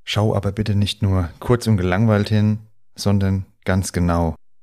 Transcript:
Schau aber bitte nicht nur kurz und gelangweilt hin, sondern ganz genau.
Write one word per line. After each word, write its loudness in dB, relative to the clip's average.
Schau 0
aber -2
bitte -4
nicht -2
nur 0
kurz 0
und 4
gelangweilt 0
hin, 0
sondern 0
ganz 0
genau. 0